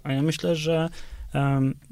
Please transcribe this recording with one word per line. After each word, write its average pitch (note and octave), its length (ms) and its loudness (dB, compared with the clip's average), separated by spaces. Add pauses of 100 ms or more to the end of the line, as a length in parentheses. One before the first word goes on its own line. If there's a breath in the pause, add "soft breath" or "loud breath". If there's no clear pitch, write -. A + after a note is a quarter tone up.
a C#3+ 100 -2
ja C3+ 100 2
myślę, D#3+ 340 2
że, D#3+ 320 0 (440 loud breath)
em, C#3 420 2 (180)